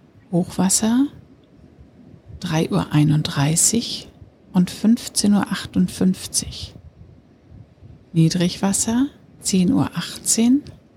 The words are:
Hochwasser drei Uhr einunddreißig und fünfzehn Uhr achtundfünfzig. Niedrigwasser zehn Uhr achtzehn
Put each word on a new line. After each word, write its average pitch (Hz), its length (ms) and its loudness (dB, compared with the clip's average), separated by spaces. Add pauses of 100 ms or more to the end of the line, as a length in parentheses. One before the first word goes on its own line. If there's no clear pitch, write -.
(320)
Hochwasser 220 760 0 (1300)
drei 160 300 -2
Uhr - 240 -2
einunddreißig 151 1160 0 (440)
und 180 160 2
fünfzehn - 640 0
Uhr 202 180 0
achtundfünfzig. - 1200 -2 (1400)
Niedrigwasser 196 920 2 (340)
zehn 185 320 2
Uhr - 240 2
achtzehn 240 640 0 (360)